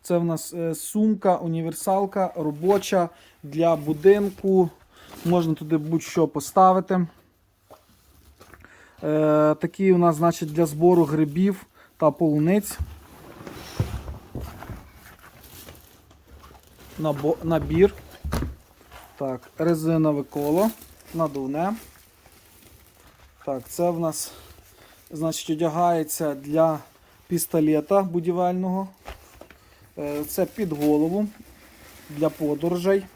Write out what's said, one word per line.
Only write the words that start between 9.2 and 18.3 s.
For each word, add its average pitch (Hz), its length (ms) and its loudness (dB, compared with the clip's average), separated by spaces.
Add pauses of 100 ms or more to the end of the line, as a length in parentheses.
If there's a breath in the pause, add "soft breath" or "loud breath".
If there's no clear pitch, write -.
такий 190 320 2
у 180 40 6
нас, 170 180 4
значить, 160 380 0
для 165 120 2
збору 170 380 4
грибів 156 640 0 (320 soft breath)
та 156 140 4
полуниць. 165 680 0 (4000)
Набо-, 151 440 -2
набір. 165 500 2 (1200)